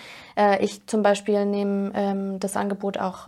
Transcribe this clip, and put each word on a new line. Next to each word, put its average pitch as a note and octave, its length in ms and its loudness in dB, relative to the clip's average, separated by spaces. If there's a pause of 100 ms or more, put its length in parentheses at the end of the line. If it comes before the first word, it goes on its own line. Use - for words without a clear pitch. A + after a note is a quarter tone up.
(360)
Äh, G3+ 280 4
ich - 240 -4
zum G#3+ 160 2
Beispiel G3+ 420 2
nehme, G3+ 480 0
ähm, G3 460 -2
das G3 180 -4
Angebot G3+ 400 -2
auch, F#3+ 300 -6